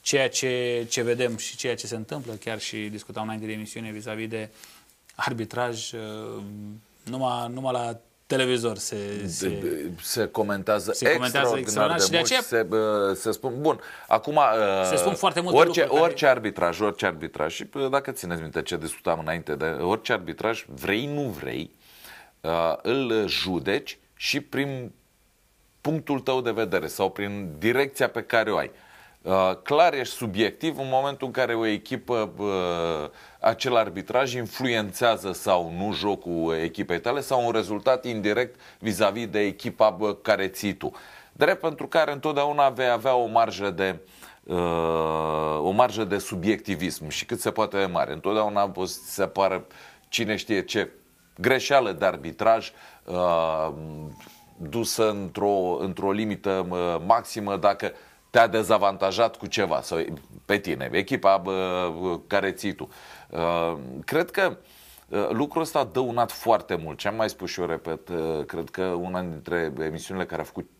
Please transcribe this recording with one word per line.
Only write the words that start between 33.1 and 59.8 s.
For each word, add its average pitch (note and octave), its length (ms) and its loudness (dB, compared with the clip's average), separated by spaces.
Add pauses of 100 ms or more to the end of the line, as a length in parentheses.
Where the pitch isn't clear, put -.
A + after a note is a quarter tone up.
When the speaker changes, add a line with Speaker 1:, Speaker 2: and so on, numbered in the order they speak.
Speaker 2:
acel A#2+ 360 0
arbitraj A2 580 0
influențează A2+ 1000 0
sau F2 460 0
nu G2+ 160 -2
jocul E2+ 720 0
echipei E2+ 360 -2
tale B2+ 220 -2
sau B2 240 0
un A#2 60 0
rezultat G#2+ 540 0
indirect A2 540 -2 (200)
vis-a-vis G#2+ 480 0
de G#2 120 -2
echipa, G#2 500 2
bă, G2+ 260 0
care G2 320 2
ții F#2+ 260 -4
tu. - 180 -6 (420)
Drept E3+ 280 4
pentru D#3+ 260 -4
care D3+ 240 2
întotdeauna C#3+ 580 2
vei B2 200 0
avea A#2+ 260 2
o B2 100 2
marjă G#2+ 440 2
de, F#2+ 260 0 (480)
uh, D#2+ 1160 0
o E2 80 0
marjă G#2+ 340 2
de G2 140 0
subiectivism F2+ 920 -2
și - 160 -6
cât A#2 140 -6
se G#2+ 120 -2
poate G2+ 260 -2
de G2 80 2
mare. D#2+ 280 0
Întotdeauna G2+ 560 0
poți F2+ 240 -6
să - 180 -14
se G2 120 -2
apară F#2 420 2 (440)
cine G#2+ 260 0
știe F#2+ 280 0
ce G2 260 0 (460)
greșeală B2 560 4
de F2 140 0
arbitraj, F2 680 2 (320)
uh, E2 680 0 (840)
dusă G#2+ 520 0
într-o, G2 680 0
într-o F#2+ 320 -2
limită, G2 580 0
uh, F2 360 -2
maximă G#2 520 2
dacă G2+ 340 2 (380)
te-a A#2 180 8
dezavantajat G2+ 880 2
cu G2+ 100 -12
ceva, E2+ 340 0